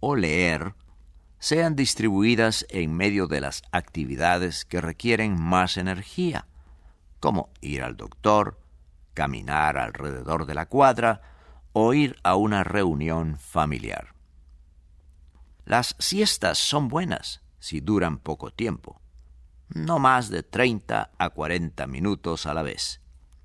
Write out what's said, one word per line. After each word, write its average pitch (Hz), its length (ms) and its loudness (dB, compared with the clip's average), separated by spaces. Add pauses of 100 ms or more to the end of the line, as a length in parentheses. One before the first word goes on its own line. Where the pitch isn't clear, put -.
o 135 160 -2
leer 85 580 0 (640)
sean 160 380 0
distribuidas 110 920 2
en 82 260 -2
medio 98 320 0
de 76 120 -2
las 69 300 -8
actividades 82 920 -2
que 87 160 -4
requieren 107 600 0
más 90 360 2
energía, 98 720 -4 (720)
como 80 300 0 (100)
ir 71 220 -6
al 62 140 -8
doctor, 104 720 0 (500)
caminar 71 600 0
alrededor 67 680 -4
de 71 80 -8
la 78 140 -4
cuadra 120 560 4 (500)
o 113 220 4
ir 147 280 2
a 92 140 4
una 104 280 2
reunión 80 760 0
familiar. 65 760 -4 (1500)
Las 120 340 0
siestas 190 600 0
son 147 300 0
buenas 151 520 -4 (180)
si - 220 -6
duran 82 380 0
poco 76 320 -10
tiempo, - 500 -8 (720)
no 160 280 -2
más 127 300 4
de 87 140 -4
treinta 101 760 0
a 87 140 -2
cuarenta 78 560 -4
minutos 82 580 -4
a 76 80 -4
la 80 100 -2
vez. - 380 -8 (440)